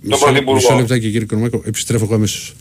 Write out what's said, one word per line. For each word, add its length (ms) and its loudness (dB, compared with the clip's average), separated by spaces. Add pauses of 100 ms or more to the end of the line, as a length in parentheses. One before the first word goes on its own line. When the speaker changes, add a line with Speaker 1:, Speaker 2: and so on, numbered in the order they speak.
Speaker 1:
Μισό, 240 0
Speaker 2:
Πρωθυπουργό. 300 2
Speaker 1:
μισό 200 4
λεπτάκι, 260 2
κύριε 200 -2
Οικονομάκο, 460 -2
επιστρέφω 380 -4
εγώ 100 -2
αμέσως. 460 -2